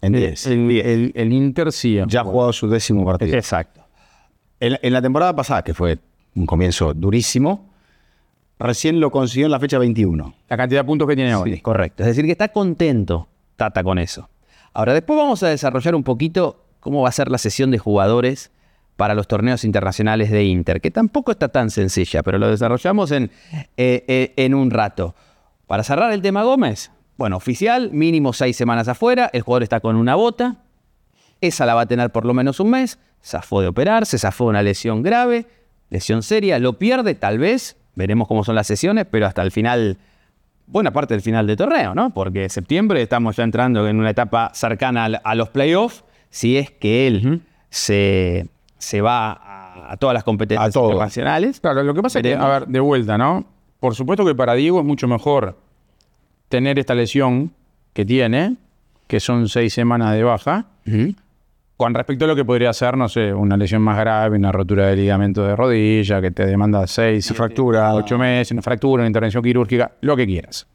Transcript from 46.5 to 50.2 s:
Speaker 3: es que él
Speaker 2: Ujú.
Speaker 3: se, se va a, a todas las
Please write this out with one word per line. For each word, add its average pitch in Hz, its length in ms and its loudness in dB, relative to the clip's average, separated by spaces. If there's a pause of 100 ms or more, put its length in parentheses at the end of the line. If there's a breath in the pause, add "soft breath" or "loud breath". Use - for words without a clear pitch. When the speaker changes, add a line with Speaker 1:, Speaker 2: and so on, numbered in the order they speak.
Speaker 3:
es 139 160 -4
que 117 340 0
él 107 180 2
Speaker 2:
Ujú. 156 160 0 (300 soft breath)
Speaker 3:
se, 95 800 0 (280)
se - 240 -6
va 113 320 0
a, 92 600 -20
a 92 40 -12
todas 131 180 0
las 110 80 -2